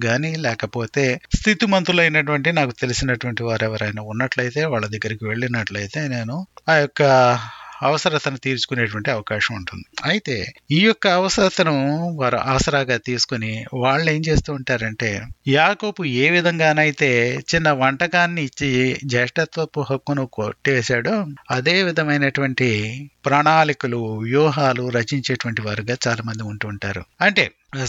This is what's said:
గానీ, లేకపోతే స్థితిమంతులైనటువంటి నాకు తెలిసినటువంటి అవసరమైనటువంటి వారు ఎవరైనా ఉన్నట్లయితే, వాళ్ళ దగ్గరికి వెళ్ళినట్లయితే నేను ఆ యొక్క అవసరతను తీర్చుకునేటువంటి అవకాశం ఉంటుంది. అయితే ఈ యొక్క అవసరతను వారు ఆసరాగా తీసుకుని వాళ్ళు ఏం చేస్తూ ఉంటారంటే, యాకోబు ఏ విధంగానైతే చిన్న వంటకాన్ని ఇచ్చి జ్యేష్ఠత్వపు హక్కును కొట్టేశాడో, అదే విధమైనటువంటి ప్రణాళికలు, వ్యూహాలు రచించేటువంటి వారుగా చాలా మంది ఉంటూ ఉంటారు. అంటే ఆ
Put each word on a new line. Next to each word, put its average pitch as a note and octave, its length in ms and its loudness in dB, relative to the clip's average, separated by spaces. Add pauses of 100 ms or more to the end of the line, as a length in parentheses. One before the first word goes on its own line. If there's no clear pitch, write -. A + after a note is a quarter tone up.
గానీ, D3 320 0
లేకపోతే B2 840 -2 (140)
స్థితిమంతులైనటువంటి E3+ 1160 2
నాకు D3 180 2
తెలిసినటువంటి B2 540 -2
అవసరమైనటువంటి A#2+ 240 -4
వారు A2 200 0
ఎవరైనా G#2+ 340 -4 (100)
ఉన్నట్లయితే, B2 480 -2 (120)
వాళ్ళ G#2+ 220 -2
దగ్గరికి G#2+ 360 -6
వెళ్ళినట్లయితే A2+ 720 -4 (140)
నేను A#2+ 220 -6 (340)
ఆ D#3+ 40 6 (100)
యొక్క C#3+ 180 0 (840)
అవసరతను D3 580 0
తీర్చుకునేటువంటి A#2 680 -2
అవకాశం G#2+ 440 -2
ఉంటుంది. F#2 260 -12 (260)
అయితే E3+ 260 -4 (400)
ఈ - 20 4 (100)
యొక్క A3 180 2 (120)
అవసరతను F#3 560 2 (460)
వారు B2+ 180 0 (140)
ఆసరాగా C3 440 0 (120)
తీసుకుని A#2 420 -2 (320)
వాళ్ళు C#3+ 320 2
ఏం D#3 140 -2
చేస్తూ D#3 300 2
ఉంటారంటే, A2+ 520 -2 (460)
యాకోబు F#3+ 480 2 (180)
ఏ D3 140 4
విధంగానైతే D#3 720 2 (400)
చిన్న E3 200 2 (120)
వంటకాన్ని E3+ 640 0
ఇచ్చి C#3 220 -2 (440)
జ్యేష్ఠత్వపు D3+ 760 -2
హక్కును C3+ 340 -2 (140)
కొట్టేశాడో, B2 800 0 (400)
అదే D3+ 200 2 (120)
విధమైనటువంటి C#3+ 800 0 (560)
ప్రణాళికలు, D3 720 4 (280)
వ్యూహాలు C3+ 580 2 (100)
రచించేటువంటి A#2+ 720 -2
వారుగా G#2 280 -4 (120)
చాలా A#2 240 -2
మంది A2 120 -8 (100)
ఉంటూ G#2 220 -8
ఉంటారు. G2 300 -8 (220)
అంటే F#3+ 180 2 (380)
ఆ - 60 -4